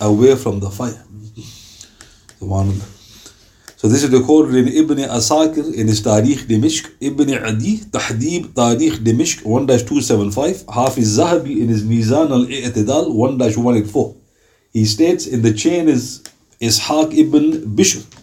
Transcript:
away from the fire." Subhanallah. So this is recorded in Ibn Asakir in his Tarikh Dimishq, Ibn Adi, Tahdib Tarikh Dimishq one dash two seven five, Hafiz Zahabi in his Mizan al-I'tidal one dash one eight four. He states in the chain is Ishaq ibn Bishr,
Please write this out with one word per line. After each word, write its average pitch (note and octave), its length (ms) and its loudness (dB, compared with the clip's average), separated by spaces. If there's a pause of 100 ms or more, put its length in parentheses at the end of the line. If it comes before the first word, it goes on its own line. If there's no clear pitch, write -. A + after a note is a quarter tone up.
away G#2+ 360 4
from G#2+ 240 -4
the G2 100 -6
fire." A#2+ 340 -10 (1400)
Subhanallah. G2 460 -4 (880)
So - 120 -2
this C#3 160 2
is C3+ 80 2
recorded C3 420 4
in B2+ 140 4 (160)
Ibn D3+ 140 0
Asakir D3+ 760 0
in D3 140 -2
his G#2+ 140 0
Tarikh A#2+ 440 2
Dimishq, A#2+ 420 0 (120)
Ibn C#3 340 -2 (120)
Adi, A#2 320 -2
Tahdib C3+ 840 -6
Tarikh A#2+ 380 2 (100)
Dimishq B2+ 360 0
one B2 220 0
dash E3 160 2
two - 180 -2
seven G2+ 300 0
five, D3+ 320 -4 (100)
Hafiz A#2+ 460 0
Zahabi C#3+ 440 0
in A2+ 60 0
his G#2+ 140 0
Mizan A#2 480 0
al-I'tidal B2 800 0
one B2+ 260 0
dash A2+ 180 0
one A#2+ 180 2
eight G#2 140 0
four. A#2 260 -2 (580)
He A2 120 2
states D#3+ 420 0
in A#2+ 160 -4
the A2+ 100 4
chain E3 360 0
is B2 340 -2 (380)
Ishaq - 520 0
ibn D3 640 2
Bishr, - 300 0 (180)